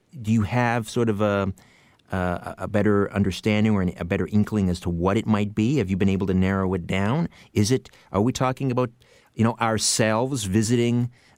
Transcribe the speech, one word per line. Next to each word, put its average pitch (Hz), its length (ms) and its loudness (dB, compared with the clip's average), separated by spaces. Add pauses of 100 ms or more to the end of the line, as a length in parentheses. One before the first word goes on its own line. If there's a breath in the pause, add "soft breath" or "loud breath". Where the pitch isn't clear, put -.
(200)
do 107 100 -4
you 113 120 4
have 120 460 -2
sort 120 200 -2
of 104 140 -2
a, 101 300 0 (600 soft breath)
a, 90 460 -4
a 95 100 -8
better 101 440 2
understanding 104 640 0
or 98 80 0
an, 90 160 -2
a 87 60 -6
better 92 260 -2
inkling 104 380 0
as 87 120 -2
to 92 100 -4
what 90 260 0
it 113 100 -2
might 104 280 0
be? 123 240 0
Have 95 120 0
you 98 60 0
been 98 140 2
able 95 160 0
to 92 80 0
narrow 95 400 2
it 87 120 -4
down? 104 420 -2 (240 loud breath)
Is 107 180 2
it, - 200 -2 (220 soft breath)
are 95 80 2
we 127 120 2
talking 131 380 -2
about, 123 200 0 (440 soft breath)
you 110 100 2
know, 113 160 2
ourselves 113 840 0
visiting 120 680 2 (280 soft breath)